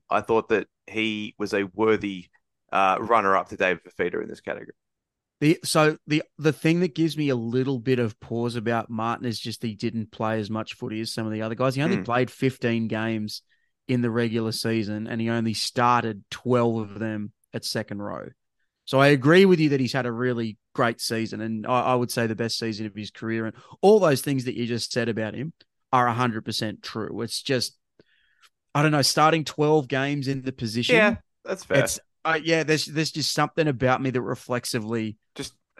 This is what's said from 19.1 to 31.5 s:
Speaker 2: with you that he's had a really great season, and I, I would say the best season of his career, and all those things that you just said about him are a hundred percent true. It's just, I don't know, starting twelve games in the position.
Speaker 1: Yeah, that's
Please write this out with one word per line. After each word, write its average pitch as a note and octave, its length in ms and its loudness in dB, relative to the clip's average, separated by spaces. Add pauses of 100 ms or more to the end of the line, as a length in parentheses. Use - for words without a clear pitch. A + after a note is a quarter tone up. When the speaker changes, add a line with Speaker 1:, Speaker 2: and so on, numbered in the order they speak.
Speaker 2:
with F#3 160 6
you D3+ 100 4
that C#3 100 2
he's B2 120 0
had B2+ 140 -2
a A#2+ 60 -4
really A#2 440 -2 (180)
great A#2 260 0
season, A2+ 400 -4
and A2 260 -6
I, B2+ 140 2
I B2+ 160 2
would B2 160 0
say A#2 140 0
the A2 100 -2
best A#2 220 -4
season A2 280 -6
of G2 80 -10
his G#2 160 -10
career, A2+ 340 -6
and A2+ 100 -8 (280)
all G#3 160 8
those D#3 240 4
things C3+ 220 -2
that B2 100 -6
you A#2+ 120 -4
just A#2 260 -4
said A#2 160 -2
about G#2+ 260 -4
him C#3 180 -8 (400)
are B2 160 4
a A2+ 60 2
hundred A2+ 320 0
percent A2 360 -6
true. - 380 -8
It's A2+ 220 -8
just, - 340 -2 (960)
I C#3+ 80 4
don't D#3 100 4
know, D3 100 2
starting D#3 420 4
twelve D3+ 440 2
games C#3 400 -2
in C3+ 140 -4
the C3 100 -6
position. A#2+ 440 0
Speaker 1:
Yeah, A2 200 4 (280)
that's - 200 -8